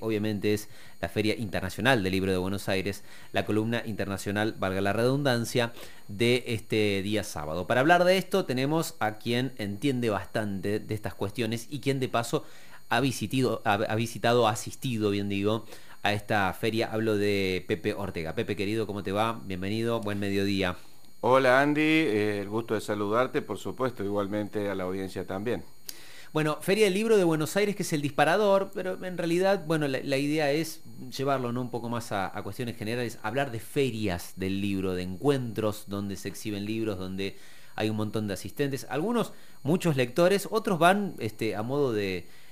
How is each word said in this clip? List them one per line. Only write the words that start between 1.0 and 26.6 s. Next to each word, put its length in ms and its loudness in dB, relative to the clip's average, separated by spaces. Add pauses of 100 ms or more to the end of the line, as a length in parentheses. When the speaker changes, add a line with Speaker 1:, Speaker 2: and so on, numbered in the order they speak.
Speaker 1:
la 80 -2
Feria 280 0
Internacional 680 0
del 100 2
Libro 200 2
de 40 2
Buenos 320 -2
Aires, 340 -2 (300)
la 140 0
columna 400 0
internacional, 720 -2
valga 240 0
la 100 2
redundancia, 800 2 (360)
de 400 2
este 520 2
día 240 0
sábado. 420 -4
Para 140 4
hablar 240 6
de 140 8
esto 260 0
tenemos 560 0
a 160 0
quien 400 0
entiende 540 0
bastante 720 0
de 140 -4
estas 200 -6
cuestiones 560 -2
y 100 -6
quien 180 0
de 120 0
paso 340 0 (460)
ha 100 4
visitido, 640 0
ha, 80 4
ha 220 2
visitado, 520 2
ha 40 4
asistido, 600 -2
bien 180 0
digo, 340 0 (400)
a 80 2
esta 400 0
feria. 400 -2
Hablo 240 2
de 520 2
Pepe 260 0
Ortega. 400 -4
Pepe, 220 -2
querido, 320 0
¿cómo 160 -6
te 80 -2
va? 320 0
Bienvenido, 560 -2
buen 180 -4
mediodía. 580 0 (440)
Speaker 2:
Hola, 400 6
Andy, 200 4
eh, 600 4
el 80 -6
gusto 260 -2
de 60 0
saludarte, 600 0
por 160 -4
supuesto, 460 -4
igualmente 640 -2
a 60 -2
la 80 -4
audiencia 460 -4
también. 340 -2 (720)
Speaker 1:
Bueno, 280 0